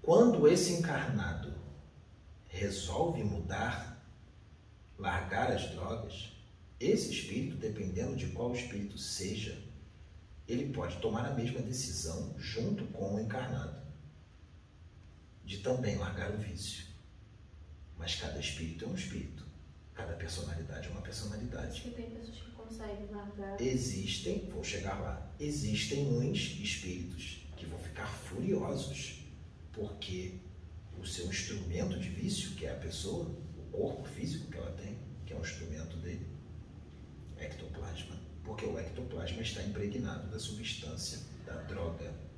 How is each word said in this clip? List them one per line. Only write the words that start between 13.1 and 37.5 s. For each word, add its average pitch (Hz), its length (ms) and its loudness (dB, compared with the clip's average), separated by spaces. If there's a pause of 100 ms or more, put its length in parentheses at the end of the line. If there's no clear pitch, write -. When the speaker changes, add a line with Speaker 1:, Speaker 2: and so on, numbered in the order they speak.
Speaker 1:
o 107 40 4
encarnado, - 600 0 (1700)
de 98 140 -4
também 113 380 4
largar - 340 0
o 107 60 0
vício. - 480 -4 (1120)
Mas 85 180 0
cada 76 240 -2
espírito 82 460 -2
é - 20 -2
um 170 80 -2
espírito. - 500 -4 (480)
Cada - 200 -4
personalidade - 760 -4
é - 40 -4
uma 98 100 -4
personalidade. - 680 -2
Speaker 2:
Acho - 140 -4
que 240 100 -4
tem 233 180 -6
pessoas 226 280 -8
que - 140 -10
conseguem 220 600 -6
largar. 202 500 -4
Speaker 1:
Existem, 110 880 2
vou - 140 -4
chegar 98 360 0
lá, - 400 -2
existem 143 680 2
uns 120 300 6 (220)
espíritos - 840 -2 (100)
que - 120 -8
vão - 100 -6
ficar - 300 -6
furiosos - 1120 0 (520)
porque 92 600 -4 (680)
o 95 60 -8
seu - 220 -2
instrumento 92 720 0
de - 100 -2
vício, - 420 0
que - 140 -4
é - 60 0
a - 80 -4
pessoa, - 460 -2 (320)
o - 140 -10
corpo - 320 0
físico - 460 -2
que - 80 -4
ela - 140 -4
tem, 104 260 -6 (280)
que - 80 -6
é - 20 -4
um - 60 -2
instrumento 82 560 -4
dele, 85 300 -2 (1080)
ectoplasma, - 840 -6 (240)